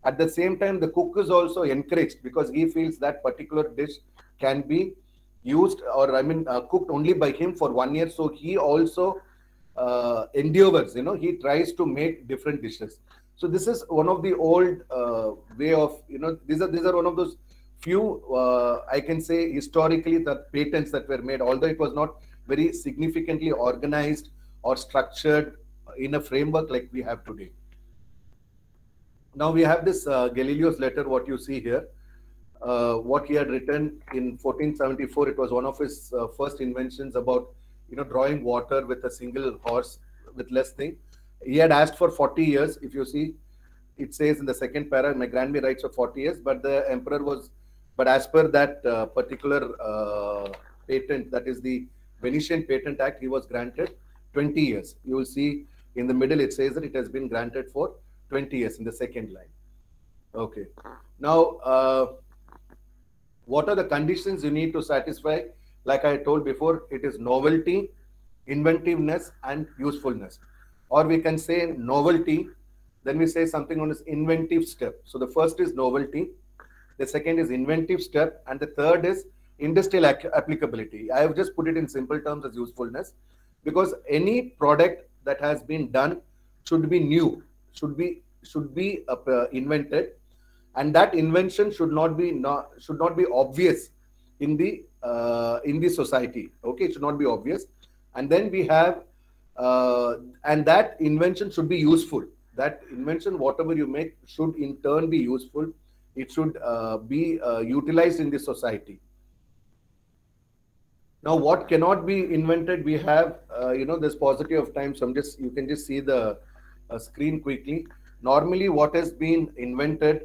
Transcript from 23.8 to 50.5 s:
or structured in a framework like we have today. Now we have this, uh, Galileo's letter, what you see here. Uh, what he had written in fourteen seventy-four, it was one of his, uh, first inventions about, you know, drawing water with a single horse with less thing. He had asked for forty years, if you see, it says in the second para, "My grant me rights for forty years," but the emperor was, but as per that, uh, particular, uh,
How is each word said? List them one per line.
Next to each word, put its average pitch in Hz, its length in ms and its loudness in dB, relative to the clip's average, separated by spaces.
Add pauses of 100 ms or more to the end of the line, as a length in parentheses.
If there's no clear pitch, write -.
or 127 140 0
structured 151 800 0 (400)
in 139 180 -4
a 143 60 0
framework 151 500 0
like 123 200 -4
we 127 120 -8
have 113 220 -8
today. 98 260 -14 (1800)
Now 151 160 0
we 165 100 4
have 160 220 6
this, 175 240 0
uh, 127 220 2
Galileo's 143 500 0
letter, 135 280 -2
what 131 200 0
you 135 100 -6
see 135 220 -8
here. 117 280 -2 (760)
Uh, 120 340 0
what 131 320 0
he 147 60 0
had 143 160 2
written 147 520 -2 (120)
in 123 240 -4
fourteen 147 360 -2
seventy-four, 139 540 0
it 139 100 -4
was 127 140 -2
one 123 140 0
of 135 120 -6
his, 143 400 -6
uh, 117 120 -2
first 139 320 -6
inventions 127 540 -8
about, 123 380 0 (360)
you 123 80 -12
know, 139 60 -6
drawing 135 400 -2
water 120 420 -2
with 127 180 -6
a 123 80 -4
single 123 520 -8
horse 120 360 -4 (360)
with 123 140 -12
less 131 220 0
thing. 143 240 -8 (500)
He 135 120 0
had 160 160 8
asked 151 240 4
for 175 120 4
forty 147 360 0
years, 147 360 2
if 127 120 -14
you 135 120 -6
see, 156 300 -6 (640)
it - 180 -10
says 151 240 2
in 139 60 -8
the 131 80 -2
second 143 360 -6
para, 139 240 2
"My 127 120 -2
grant 127 260 -2
me 147 80 0
rights 131 240 -2
for - 60 -4
forty 123 320 -4
years," 160 180 -4
but 127 240 -4
the 139 260 0
emperor 131 320 -4
was, 143 300 -6 (460)
but 127 100 4
as 131 180 4
per 160 220 4
that, 143 380 2
uh, 113 220 0
particular, 131 720 -2
uh, 104 680 -4 (400)